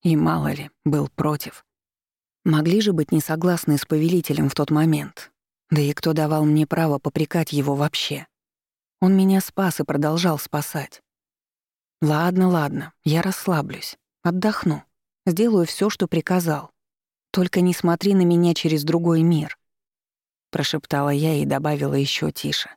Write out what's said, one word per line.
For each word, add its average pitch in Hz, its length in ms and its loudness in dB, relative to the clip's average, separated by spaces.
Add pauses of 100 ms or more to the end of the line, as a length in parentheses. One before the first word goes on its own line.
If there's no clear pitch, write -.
И 165 140 2
мало 156 360 0
ли, 143 200 -10 (120)
был 143 320 0
против. - 480 -6 (800)
Могли 165 380 2
же 208 100 0
быть 160 200 0
не 160 100 2
согласны 165 560 0
с - 80 -4
повелителем 156 640 0
в - 60 -10
тот 147 160 -2
момент. 151 600 -2 (380)
Да 151 120 2
и 143 120 0
кто 160 200 -2
давал 156 320 0
мне 151 200 4
право 160 320 0
попрекать 156 560 -2
его 143 220 0
вообще? - 500 -4 (760)
Он 190 160 4
меня 190 260 4
спас - 380 -4
и 156 40 -2
продолжал 156 560 0
спасать. - 640 -8 (1000)
«Ладно, 170 460 2
ладно, 151 460 0 (100)
я 160 180 2
расслаблюсь, - 760 -4 (260)
отдохну, 180 600 -2 (420)
сделаю 190 400 2
все, 196 240 -2
что 190 180 -4
приказал. 170 640 -2 (600)
Только 180 300 0
не 180 120 4
смотри 175 400 0
на 190 80 4
меня 175 320 4
через 156 300 0
другой 165 380 2
мир», 160 360 2 (960)
прошептала 143 580 -4
я 147 260 0
и 143 100 0
добавила 143 500 -2
еще 139 360 -2
тише. - 460 -6